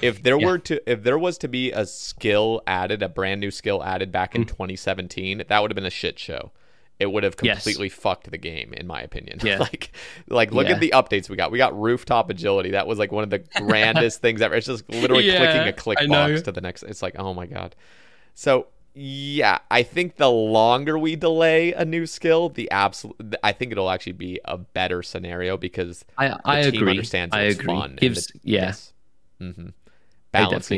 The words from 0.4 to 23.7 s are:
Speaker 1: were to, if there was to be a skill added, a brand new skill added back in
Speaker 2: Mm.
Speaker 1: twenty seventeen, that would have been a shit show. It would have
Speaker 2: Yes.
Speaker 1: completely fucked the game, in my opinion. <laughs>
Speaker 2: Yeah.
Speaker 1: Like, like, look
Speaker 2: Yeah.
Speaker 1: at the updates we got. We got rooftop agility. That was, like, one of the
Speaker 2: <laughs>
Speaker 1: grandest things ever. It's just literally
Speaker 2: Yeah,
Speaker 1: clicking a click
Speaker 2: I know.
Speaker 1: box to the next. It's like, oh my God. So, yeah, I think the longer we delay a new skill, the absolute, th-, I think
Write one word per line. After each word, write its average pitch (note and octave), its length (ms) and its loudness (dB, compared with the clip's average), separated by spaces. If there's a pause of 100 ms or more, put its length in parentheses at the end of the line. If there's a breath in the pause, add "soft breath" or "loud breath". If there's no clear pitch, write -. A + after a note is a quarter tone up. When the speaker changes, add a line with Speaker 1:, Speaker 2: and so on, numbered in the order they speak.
Speaker 1:
were F3+ 120 2
to, E3 220 -4 (100)
if A2 120 -2
there C3 160 2
was F3 200 -2
to D3+ 80 -6
be B2+ 240 -2
a G#2+ 140 -2
skill G#2+ 800 0
added, F#2 380 -2
a F#2 60 -2
brand F#2+ 300 -2
new G2+ 120 -4
skill G2 320 -4
added F#2+ 280 -4
back F#2 240 -2
in A#2 100 0
Speaker 2:
Mm. - 20 -4
Speaker 1:
twenty F#2 280 -8
seventeen, F#2+ 720 -6
that G#2 140 2
would G#2+ 80 0
have G#2 60 -6
been G2 100 -4
a F2+ 60 -6
shit - 260 -6
show. - 340 -12 (480)
It G2+ 120 0
would G2+ 120 0
have G2 180 0
Speaker 2:
Yes. A2 160 4
Speaker 1:
completely G2+ 320 -4
fucked - 420 -4
the D#2+ 60 -10
game, C2+ 360 -10
in - 140 -12
my - 140 -10
opinion. - 380 -12
<laughs> - 40 -6
Speaker 2:
Yeah. - 160 2
Speaker 1:
Like, - 320 -6 (380 loud breath)
like, A2 240 2
look C3 140 4
Speaker 2:
Yeah. F#3 80 6
Speaker 1:
at D#3 40 0
the D#3+ 160 2
updates G#2+ 320 4
we G2 80 -12
got. E2+ 160 -2
We A#2 60 -2
got A2 220 2
rooftop A#2 500 2
agility. F#2+ 420 0
That G2 160 0
was, G#2+ 120 -2
like, G2+ 120 0
one G#2+ 120 -2
of G#2 80 -6
the G2+ 80 0
Speaker 2:
<laughs> - 180 -10
Speaker 1:
grandest A2 640 2
things A2+ 200 2
ever. G#2+ 140 2
It's A2+ 120 0
just A#2+ 220 -6
literally - 380 4
Speaker 2:
Yeah, F#3 100 4
Speaker 1:
clicking D#3+ 300 4
a - 60 -2
click - 280 -2
Speaker 2:
I D3 40 2
know. D3 240 4
Speaker 1:
box D#3+ 140 0
to G2+ 80 -6
the - 100 -6
next. F2+ 220 -10
It's - 180 -14
like, F#2 160 -6
oh F#2+ 160 -6
my F2+ 140 -10
God. F#2 280 -12 (600 soft breath)
So, C3 320 2 (260)
yeah, C#3 640 0 (140)
I B2 100 6
think E3+ 360 -2
the C#3 120 6
longer A#2 720 4
we D#3+ 160 -2
delay E3 580 2
a E3 100 -2
new E3 220 -4
skill, E3 440 2
the B2 200 -8
absolute, G2 500 -2
th-, G#2 240 -8
I G#2 100 4
think B2 180 -6